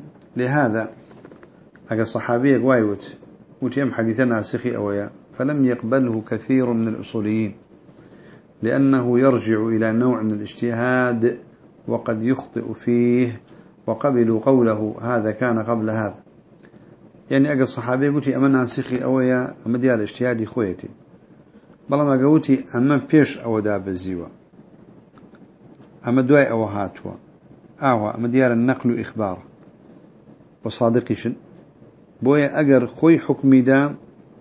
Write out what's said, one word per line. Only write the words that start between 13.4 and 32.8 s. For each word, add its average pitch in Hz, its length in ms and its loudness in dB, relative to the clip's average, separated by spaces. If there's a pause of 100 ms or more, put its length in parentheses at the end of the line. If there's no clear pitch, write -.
وقبلوا 113 520 0
قوله: 110 640 2
"هذا 113 300 -2
كان 117 280 -2
قبل 110 300 -4
هذا". 107 260 -4 (1160)
يعني 135 200 2
أجا 131 120 2
صحابي 127 460 -2
قلت: 143 180 -2
"أما 131 200 2
ناسخي 127 560 0
أويا، 127 500 0 (120)
أما 117 120 -2
ديال 123 240 2
اجتهادي 113 440 -2
خويتي". 101 440 -6 (1000)
بەڵام 143 220 0
ئەگە 131 120 2
وتی: 143 420 2 (100)
"أما 135 260 2 (100)
بيش 151 260 4
أو 113 220 -4
دا 104 180 -2
بزيوة، 92 520 -6 (1800)
أما 123 140 2
دواي 139 280 4
أو 113 140 -2
هاتوة، 101 520 -6 (640)
أو 117 280 0
أما 113 180 -6
ديال 123 240 2
النقل 120 480 0
إخبار 101 440 -6 (1200)
وصادقشن". 117 720 0 (880)
بويا 143 380 2
أجر 135 280 4